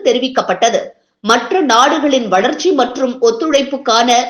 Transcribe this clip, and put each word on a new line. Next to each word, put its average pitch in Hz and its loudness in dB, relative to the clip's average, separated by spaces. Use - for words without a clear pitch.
தெரிவிக்கப்பட்டது. 226 0
மற்ற 247 0
நாடுகளின் 269 2
வளர்ச்சி 247 0
மற்றும் 262 -2
ஒத்துழைப்புக்கான 247 0